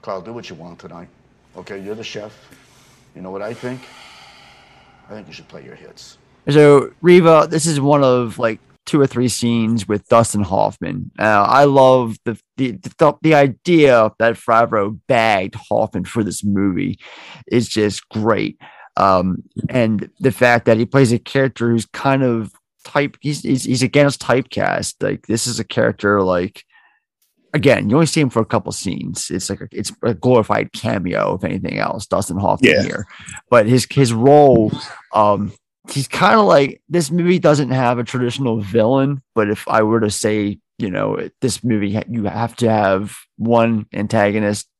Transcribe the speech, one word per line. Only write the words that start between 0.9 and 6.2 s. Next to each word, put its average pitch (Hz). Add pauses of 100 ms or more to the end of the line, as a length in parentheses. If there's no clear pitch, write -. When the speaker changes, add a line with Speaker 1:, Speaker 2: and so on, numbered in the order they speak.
Speaker 1:
Okay, 98
you're 104
the 113
chef. 107 (800)
You 85
know 92
what 98
I 110
think? 123 (1200)
I 98
think 107
you -
should -
play 78
your 64
hits. - (320)